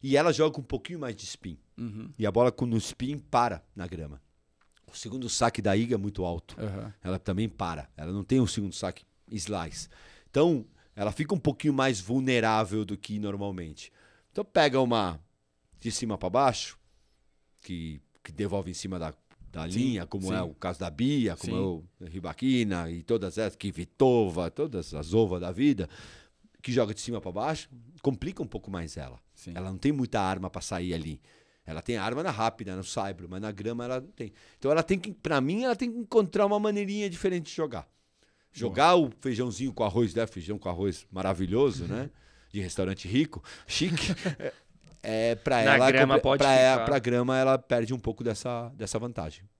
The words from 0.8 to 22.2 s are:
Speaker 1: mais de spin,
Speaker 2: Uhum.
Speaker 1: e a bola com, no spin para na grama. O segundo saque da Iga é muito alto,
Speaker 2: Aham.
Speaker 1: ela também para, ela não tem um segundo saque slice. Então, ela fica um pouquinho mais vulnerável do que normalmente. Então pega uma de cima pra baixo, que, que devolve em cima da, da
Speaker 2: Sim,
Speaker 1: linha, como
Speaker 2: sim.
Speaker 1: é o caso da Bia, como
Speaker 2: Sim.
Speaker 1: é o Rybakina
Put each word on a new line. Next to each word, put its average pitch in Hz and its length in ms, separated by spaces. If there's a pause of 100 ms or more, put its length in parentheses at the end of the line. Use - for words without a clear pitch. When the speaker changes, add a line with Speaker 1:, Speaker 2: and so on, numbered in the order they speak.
Speaker 1:
mais 120 160
de - 80
spin, - 340 (180)
Speaker 2:
Uhum. 110 400
Speaker 1:
e 110 80
a 104 60
bola 120 220
com, 127 140
no 113 100
spin 127 420
para 117 460 (100)
na 95 140
grama. 78 340 (640)
O - 100
segundo 120 320
saque 117 320
da 98 160
Iga 117 200
é - 20
muito 98 260
alto, 85 360
Speaker 2:
Aham. 104 420
Speaker 1:
ela 95 160
também 101 300
para, 82 480
ela 80 160
não 101 100
tem 131 180
um 117 60
segundo 98 300
saque - 280 (240)
slice. 95 600 (420)
Então, 147 340 (320)
ela 104 140
fica 156 240
um 165 60
pouquinho 147 340
mais 131 260
vulnerável 110 840
do 101 120
que 107 220
normalmente. 98 720 (400)
Então 208 140
pega 143 360
uma 107 380 (600)
de 117 100
cima 107 260
pra 92 140
baixo, 127 480 (840)
que, 80 400 (220)
que - 80
devolve 95 400
em 87 40
cima 95 220
da, 80 160 (380)
da 80 180
Speaker 2:
Sim, 92 100
Speaker 1:
linha, 117 280
como 95 220
Speaker 2:
sim. 92 60
Speaker 1:
é 92 80
o 82 120
caso 90 240
da 92 120
Bia, 117 460
como - 160
Speaker 2:
Sim. 92 60 (420)
Speaker 1:
é 90 60
o - 20
Rybakina 92 840